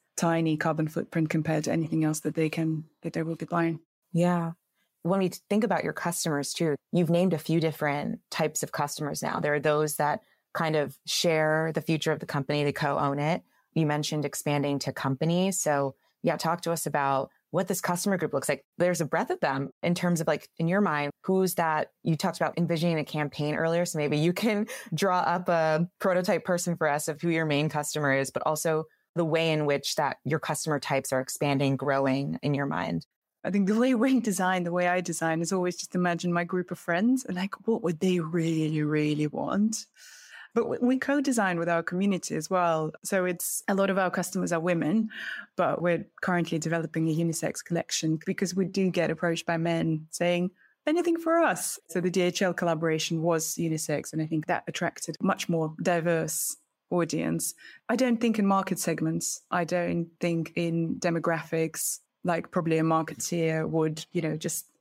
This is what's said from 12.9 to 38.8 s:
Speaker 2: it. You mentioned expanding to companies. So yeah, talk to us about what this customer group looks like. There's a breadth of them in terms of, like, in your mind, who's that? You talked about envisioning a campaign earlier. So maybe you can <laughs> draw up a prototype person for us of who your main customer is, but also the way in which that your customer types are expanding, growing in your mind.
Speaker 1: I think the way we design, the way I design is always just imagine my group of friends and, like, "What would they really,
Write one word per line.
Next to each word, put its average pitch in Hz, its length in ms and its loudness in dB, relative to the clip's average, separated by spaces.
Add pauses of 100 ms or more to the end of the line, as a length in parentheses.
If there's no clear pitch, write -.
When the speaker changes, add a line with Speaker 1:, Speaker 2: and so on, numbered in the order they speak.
Speaker 2:
it. 165 220 0 (320)
You 160 120 4
mentioned 147 380 0
expanding 143 560 0
to - 120 -4
companies. 170 680 0
So 139 340 0 (280)
yeah, 160 140 2
talk 170 260 -2
to 165 100 -2
us 160 140 -4
about 139 440 0 (220)
what 185 160 0
this 196 140 -2
customer 180 340 0
group 160 160 -2
looks 139 160 0
like. 143 160 -2 (140)
There's 175 240 2
a - 20 0
breadth 185 260 0
of 370 100 -4
them 139 300 0 (120)
in 175 120 2
terms 175 280 2
of, 151 40 -4
like, - 220 0 (100)
in 165 100 0
your 190 120 4
mind, 147 300 2 (120)
who's 190 340 2
that? 156 320 0 (140)
You 165 140 2
talked 170 220 -2
about 156 180 -2
envisioning 165 420 0
a 147 60 -2
campaign 151 500 -4
earlier. 165 300 0
So 170 140 -4
maybe 147 180 0
you 165 160 4
can 208 360 0 (120)
<laughs> - 140 -8
draw 180 240 2
up 180 320 0
a 160 360 4 (120)
prototype 180 460 2
person 175 320 0
for 156 120 2
us 147 200 0
of 151 120 -6
who 170 80 -2
your 160 160 2
main 151 240 2
customer 147 460 0
is, 135 160 0
but - 160 -4
also 156 380 0 (320)
the 170 80 2
way 160 280 2
in 151 140 2
which 143 300 0
that 143 280 0
your 147 140 0
customer 147 420 -2
types 139 320 -2
are 131 80 2
expanding, 139 560 0
growing 139 680 0
in 147 120 2
your 139 120 0
mind. 160 400 -2 (380)
Speaker 1:
I - 60 -2
think 196 180 2
the 214 100 2
way 254 160 4
we 254 260 4
design, 185 440 0
the 170 80 -2
way 180 160 2
I 180 140 2
design 165 400 -2
is 165 100 -2
always 180 240 0
just - 180 -10
imagine 175 380 0
my 175 120 0
group 180 260 -4
of 175 80 -6
friends 226 480 0
and, 180 100 -6
like, 190 300 -6
"What 226 160 0
would 165 180 -2
they 180 200 4
really, 160 600 0